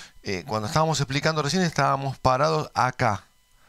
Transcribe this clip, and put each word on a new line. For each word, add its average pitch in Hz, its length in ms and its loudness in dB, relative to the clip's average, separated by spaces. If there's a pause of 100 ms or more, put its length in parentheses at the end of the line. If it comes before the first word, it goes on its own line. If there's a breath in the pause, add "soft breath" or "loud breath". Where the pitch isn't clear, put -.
(240 loud breath)
eh, 95 220 -4
cuando 107 220 -4
estábamos 156 320 0
explicando 143 420 0
recién, 156 220 0
estábamos 139 560 0
parados 147 540 2
acá. 120 540 0 (420 soft breath)